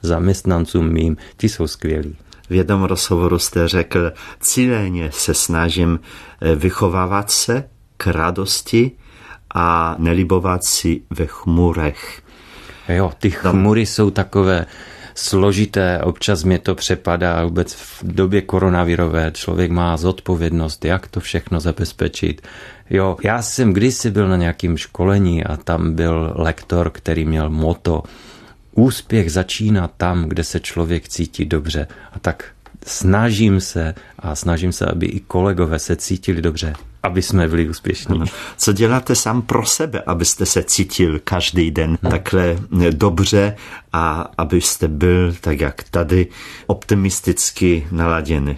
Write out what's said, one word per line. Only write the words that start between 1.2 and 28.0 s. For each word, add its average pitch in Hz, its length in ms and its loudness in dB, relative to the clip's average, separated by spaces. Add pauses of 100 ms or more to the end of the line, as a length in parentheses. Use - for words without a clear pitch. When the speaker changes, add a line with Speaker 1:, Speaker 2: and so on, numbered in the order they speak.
Speaker 1:
ti 110 120 0
jsou 87 180 -2
skvělí. 76 500 -6 (340)
Speaker 2:
V 90 40 -2
jednom 95 300 2
rozhovoru 87 540 2
jste 85 300 0
řekl: 87 440 0 (280)
„Cíleně 98 720 0
se - 220 -2
snažím, 85 640 2 (400)
eh, 80 140 2
vychovávat 92 760 0
se 131 340 -2 (320)
k - 100 -6
radosti 95 840 0 (640)
a 85 440 2
nelibovat 90 680 2
si - 360 -2 (100)
ve 80 160 -4
chmurech.“ 82 960 0 (680)
Speaker 1:
Jo, 90 300 2
ty 95 160 0 (100)
Speaker 2:
No. 92 60 4
Speaker 1:
chmury 104 360 4
jsou 104 240 2
takové 95 560 2 (500)
složité, 95 880 2
občas 87 420 -2
mě 92 140 4
to 92 160 -2
přepadá, 85 680 0
vůbec 87 300 -2
v - 280 -18
době 92 400 2
koronavirové 85 920 2
člověk 87 360 -2
má 87 260 0
zodpovědnost, 82 880 -2
jak 87 240 -2
to - 120 -6
všechno 85 400 -4
zabezpečit. 82 840 -4 (480)
Jo, 95 340 0
já 113 180 0
jsem 110 300 2
kdysi 117 380 0
byl 98 180 2
na 92 80 2
nějakém 85 400 0
školení 90 680 2
a 76 120 -4
tam 82 380 -2
byl 82 420 0
lektor, 82 540 0
který 82 340 -2
měl 78 260 0
motto: 78 520 0 (720)